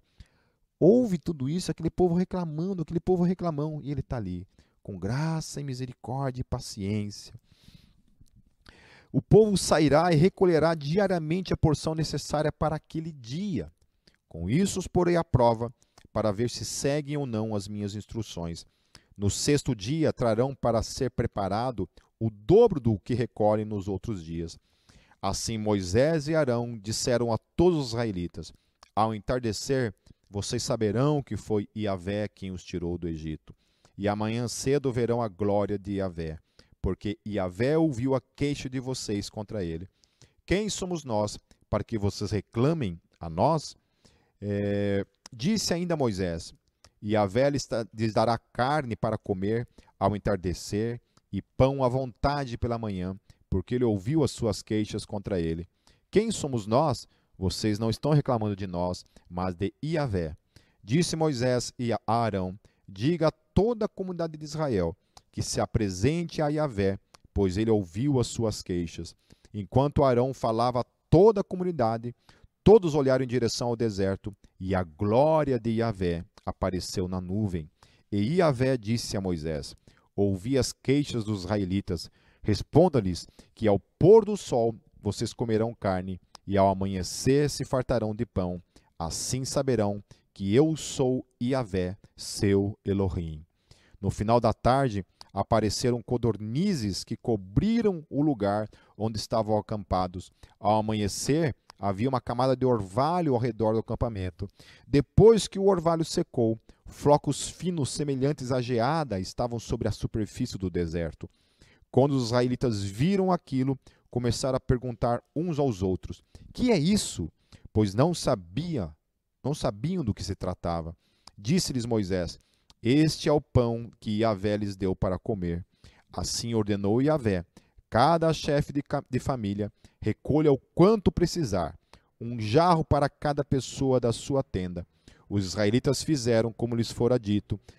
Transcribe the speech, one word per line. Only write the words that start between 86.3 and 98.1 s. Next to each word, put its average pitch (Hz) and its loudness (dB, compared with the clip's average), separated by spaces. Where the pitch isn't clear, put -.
e 98 0
ao 98 8
amanhecer 98 0
se - -6
fartarão 113 -2
de 113 -4
pão. 90 -6
Assim 82 -6
saberão 107 0
que 98 -2
eu 156 4
sou 127 -2
Yahvé, 98 -2
seu 101 0
Elohim." 87 -2
No 98 -2
final 113 2
da 113 2
tarde, 120 0
apareceram 117 0
codornizes 117 -2
que - -8
cobriram 165 0
o 135 -2